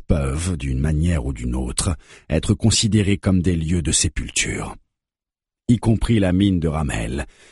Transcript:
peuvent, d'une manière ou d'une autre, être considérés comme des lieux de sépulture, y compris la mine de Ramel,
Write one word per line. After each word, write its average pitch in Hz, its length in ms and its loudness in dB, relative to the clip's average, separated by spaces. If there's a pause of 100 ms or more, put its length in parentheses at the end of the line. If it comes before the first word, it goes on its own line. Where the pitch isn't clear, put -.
peuvent, 80 500 -2
d'une 67 220 -4
manière 78 460 0
ou 69 60 -4
d'une 62 240 -6
autre, 65 400 -4 (340)
être 80 240 2
considérés 101 640 2
comme 92 240 2
des 90 140 2
lieux 82 260 0
de 73 100 -2
sépulture, - 840 -2 (920)
y 123 100 6
compris 113 420 2
la 92 120 2
mine 95 280 4
de 80 80 0
Ramel, 71 600 -4 (240)